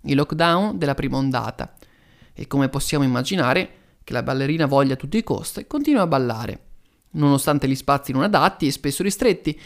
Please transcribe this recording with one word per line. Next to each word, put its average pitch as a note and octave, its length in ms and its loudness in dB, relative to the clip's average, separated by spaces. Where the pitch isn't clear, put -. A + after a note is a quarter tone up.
il C#3 140 0
lockdown E3+ 600 0
della C#3+ 180 -2
prima C3+ 220 -4
ondata, B2+ 580 -4
e - 160 -14
come C#3 200 2
possiamo C#3 360 -2
immaginare C3 720 0
che - 100 -12
la A#2 120 -2
ballerina C#3 420 0
voglia C#3 280 4
a - 20 -4
tutti D3 220 -4
i A3+ 40 0
costi - 460 -6
continua C#4+ 340 2
a F3 60 2
ballare, A#2+ 560 -2
nonostante C#3+ 560 2
gli C3+ 80 0
spazi C#3+ 340 -2
non C3 140 0
adatti F#3+ 420 2
e - 60 2
spesso D3 320 -4
ristretti, G3+ 600 0